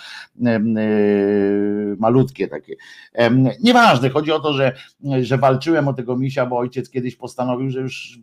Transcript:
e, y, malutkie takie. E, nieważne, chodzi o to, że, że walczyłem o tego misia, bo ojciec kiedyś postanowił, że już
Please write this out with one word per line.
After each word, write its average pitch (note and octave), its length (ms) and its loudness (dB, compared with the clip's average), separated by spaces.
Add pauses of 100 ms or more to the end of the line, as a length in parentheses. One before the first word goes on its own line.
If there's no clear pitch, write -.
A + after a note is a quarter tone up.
(460)
e, A2+ 140 2 (180)
y, G#2 1200 0
malutkie A2+ 480 0
takie. - 280 -12 (380)
E, A#2 180 2 (320)
nieważne, G#3+ 460 4
chodzi D3+ 220 -2
o D#3 80 0
to, D3+ 140 -2
że, C3+ 200 0 (480)
że B2 160 0
walczyłem C#3 500 2
o C3+ 60 -2
tego B2 240 -4
misia, C3 280 -2
bo B2 120 -4
ojciec B2 320 -6
kiedyś B2+ 260 -8
postanowił, B2+ 540 -6
że C3 100 -6
już B2+ 440 -12